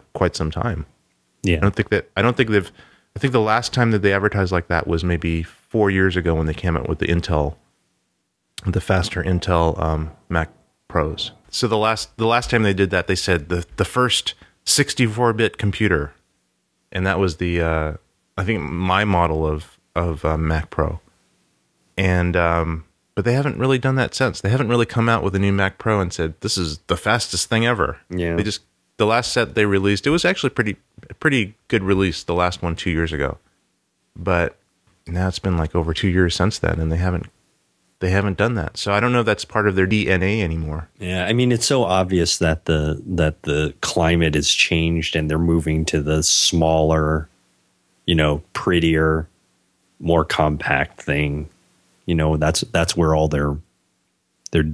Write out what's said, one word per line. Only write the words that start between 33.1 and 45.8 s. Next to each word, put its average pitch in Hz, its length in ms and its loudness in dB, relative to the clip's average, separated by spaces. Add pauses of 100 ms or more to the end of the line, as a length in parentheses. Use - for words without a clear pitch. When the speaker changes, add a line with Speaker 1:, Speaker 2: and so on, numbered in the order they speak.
Speaker 1:
ago. 71 280 -4 (760)
But 87 420 -2 (500)
now 90 200 -2
it's 92 120 -4
been, 92 180 0
like, 80 180 -2
over 82 180 -2
two 98 140 -2
years 90 280 2
since 95 240 0
then, 80 200 0
and 80 120 0
they 82 60 0
haven't, 90 280 -2 (720)
they 92 120 0
haven't 98 260 0
done 113 180 2
that. 82 220 -4
So 101 160 -2
I 104 60 4
don't 120 120 2
know 123 100 4
if 110 40 2
that's 107 200 0
part 107 220 0
of 95 80 2
their 95 120 4
D 104 200 2
N 92 160 2
A 104 180 0
anymore. 80 460 -4 (120)
Speaker 2:
Yeah, 90 260 -4
I 107 80 -2
mean, 123 180 2
it's 117 140 0
so 131 180 2
obvious 92 540 0
that 80 280 0
the, 76 400 0
that 82 380 -2
the 76 380 -2
climate 82 540 0
has 73 140 0
changed 82 680 0
and 78 140 -2
they're 78 80 0
moving 80 480 2